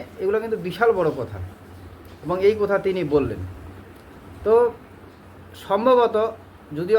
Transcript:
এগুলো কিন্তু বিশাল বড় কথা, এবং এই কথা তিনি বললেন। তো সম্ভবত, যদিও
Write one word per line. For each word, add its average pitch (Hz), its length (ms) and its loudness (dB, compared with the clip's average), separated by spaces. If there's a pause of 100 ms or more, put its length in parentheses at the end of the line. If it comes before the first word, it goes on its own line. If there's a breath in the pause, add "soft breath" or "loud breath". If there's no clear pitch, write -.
(220)
এগুলো 202 220 0
কিন্তু 220 220 -4
বিশাল 190 320 0
বড় 165 120 0 (100)
কথা, 98 180 -10 (880)
এবং 170 120 -4 (120)
এই 214 120 4
কথা 202 160 0 (100)
তিনি 185 160 -2 (120)
বললেন। 113 260 0 (1040)
তো 214 80 4 (1120)
সম্ভবত, 226 500 4 (640)
যদিও 190 200 2